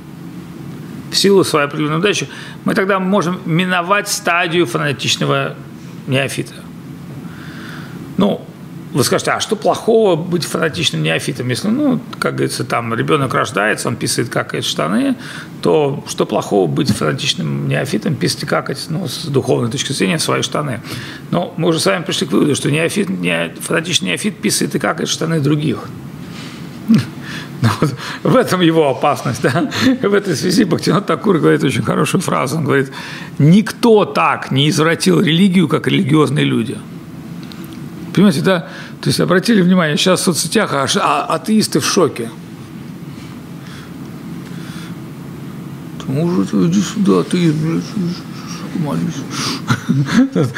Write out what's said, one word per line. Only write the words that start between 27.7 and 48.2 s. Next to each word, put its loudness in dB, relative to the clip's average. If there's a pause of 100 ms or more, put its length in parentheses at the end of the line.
вот 0 (300)
в 4
этом 4
его 6
опасность, 0
да? 2 (320)
В 2
этой 2
связи 4
Бхактивинод 2
Такур 2
говорит 4
очень 0
хорошую 2
фразу. 0
Он 0
говорит, 2 (480)
«Никто 6
так 0
не 4
извратил 4
религию, 6
как 0
религиозные 4
люди». 0 (1400)
Понимаете, 4
да? 2 (340)
То -2
есть 0
обратили 4
внимание, 4
сейчас 2
в -4
соцсетях 0
а-, 2
а-, 0
атеисты 2
в -2
шоке. 2 (3750)
«Может, 0
иди 4
сюда, 4
атеист, 4
блядь, 0 (920)